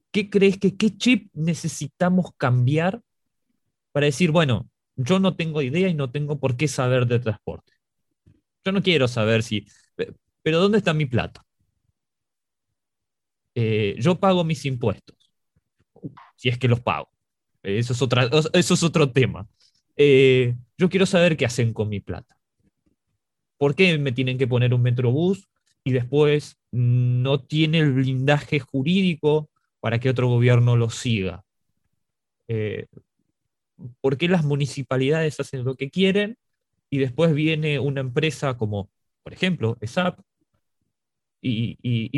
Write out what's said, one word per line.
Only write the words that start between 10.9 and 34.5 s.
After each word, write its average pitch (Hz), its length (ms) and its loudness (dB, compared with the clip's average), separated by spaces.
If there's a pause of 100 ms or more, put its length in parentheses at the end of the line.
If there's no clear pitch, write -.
mi 151 140 -2
plata? 120 360 -4 (2000)
Eh, 110 420 0
yo 170 220 0
pago 185 240 2
mis 160 220 -4
impuestos, 123 680 -6 (1000)
si - 120 -4
es 120 120 -2
que 127 80 0
los 117 120 2
pago. 78 300 -4 (580)
Eso 117 240 -4
es 123 100 -4
otra, 123 280 2 (240)
eso 180 200 2
es 175 100 0
otro 151 280 2
tema. 101 340 -2 (520)
Eh, 131 580 6 (220)
yo 180 100 2
quiero 175 180 2
saber 170 300 2
qué 131 100 -2
hacen 117 280 -2
con 107 160 -4
mi 101 100 -6
plata. - 380 -12 (1200)
¿Por 143 180 0
qué 180 220 4
me 139 160 -2
tienen 127 240 -2
que 127 100 0
poner 123 260 2
un 123 80 2
metrobús 127 680 0 (340)
y 131 80 -2
después 147 640 0 (140)
no 123 720 0
tiene 156 380 0
el 151 120 4
blindaje 135 680 0
jurídico 151 880 0 (320)
para 113 180 0
que 127 100 0
otro 127 200 0
gobierno 120 480 4
lo 117 120 2
siga? 95 540 -4 (1040)
Eh, 107 380 -6 (1120)
¿por 135 160 0
qué 170 140 -2
las 175 160 2
municipalidades 143 960 -2